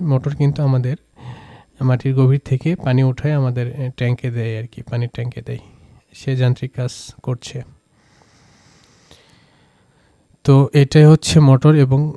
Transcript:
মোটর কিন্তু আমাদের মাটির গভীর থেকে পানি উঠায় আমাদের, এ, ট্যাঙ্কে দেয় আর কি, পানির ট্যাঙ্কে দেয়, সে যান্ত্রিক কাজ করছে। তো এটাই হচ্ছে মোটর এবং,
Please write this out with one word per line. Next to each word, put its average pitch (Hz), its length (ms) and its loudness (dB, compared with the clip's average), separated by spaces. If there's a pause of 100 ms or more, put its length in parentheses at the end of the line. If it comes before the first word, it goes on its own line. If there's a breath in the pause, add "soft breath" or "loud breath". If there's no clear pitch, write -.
মোটর 143 340 -2
কিন্তু 143 280 -2
আমাদের 131 320 -2 (840 loud breath)
মাটির 131 340 -2
গভীর 135 300 2
থেকে 151 300 -4
পানি 131 280 0
উঠায় 135 300 -2
আমাদের, 123 340 -4
এ, 127 300 -10
ট্যাঙ্কে 123 340 -4
দেয় 113 280 -6
আর 120 80 -12
কি, - 140 -18
পানির 120 280 -8
ট্যাঙ্কে 120 320 -12
দেয়, 120 180 -12 (540 soft breath)
সে 135 220 -8
যান্ত্রিক 127 400 -2
কাজ 127 160 -6 (320)
করছে। 127 380 -10 (2750 soft breath)
তো 135 300 4
এটাই 151 320 4
হচ্ছে 156 340 6
মোটর 147 360 6
এবং, 143 420 2